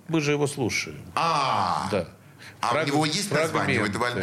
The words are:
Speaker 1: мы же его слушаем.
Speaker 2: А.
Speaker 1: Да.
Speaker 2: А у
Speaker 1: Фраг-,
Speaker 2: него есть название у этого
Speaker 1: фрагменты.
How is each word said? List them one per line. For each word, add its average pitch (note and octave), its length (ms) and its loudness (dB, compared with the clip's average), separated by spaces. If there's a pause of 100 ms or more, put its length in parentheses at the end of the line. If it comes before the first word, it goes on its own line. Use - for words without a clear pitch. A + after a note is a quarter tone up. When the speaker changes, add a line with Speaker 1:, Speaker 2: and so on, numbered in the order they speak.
Speaker 1:
мы D#3+ 140 2
же C#3+ 100 2
его D3 160 2
слушаем. F#2+ 540 -2 (160)
Speaker 2:
А. A2+ 760 2
Speaker 1:
Да. F#2 180 0 (520)
Speaker 2:
А G#2+ 80 0
у A#2+ 60 2
Speaker 1:
Фраг-, D#3 120 0
Speaker 2:
него D3 200 2
есть - 260 -2
название C#3 480 2
у G#2+ 40 2
этого A2 200 0
Speaker 1:
фрагменты. A2+ 180 -2